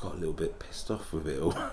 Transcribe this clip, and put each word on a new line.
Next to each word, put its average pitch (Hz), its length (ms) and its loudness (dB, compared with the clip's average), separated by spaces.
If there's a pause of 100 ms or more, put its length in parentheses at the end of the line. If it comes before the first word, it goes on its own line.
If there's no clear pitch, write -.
got 92 120 -2
a - 40 -4
little 80 160 2
bit 80 260 0
pissed - 300 -6
off - 220 -2
with 80 140 0
it 76 140 0
all. - 100 6 (220)